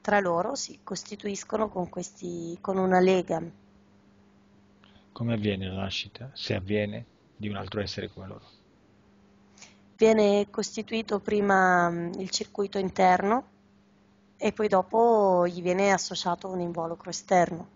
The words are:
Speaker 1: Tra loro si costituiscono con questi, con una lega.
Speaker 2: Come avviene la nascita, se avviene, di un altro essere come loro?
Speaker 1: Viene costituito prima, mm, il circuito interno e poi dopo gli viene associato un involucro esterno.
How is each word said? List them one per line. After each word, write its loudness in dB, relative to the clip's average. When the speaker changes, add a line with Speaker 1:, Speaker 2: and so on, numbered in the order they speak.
Speaker 1:
Tra 2
loro 0
si -10
costituiscono -6
con -6
questi, -10
con -2
una 4
lega. 2
Speaker 2:
Come -2
avviene -2
la -8
nascita, -10
se -4
avviene, -4
di -8
un -8
altro -8
essere -8
come -16
loro? -18
Speaker 1:
Viene 6
costituito -4
prima, 4
mm, -6
il -8
circuito -6
interno 2
e -2
poi -2
dopo 4
gli -4
viene 2
associato -4
un -6
involucro -6
esterno. 0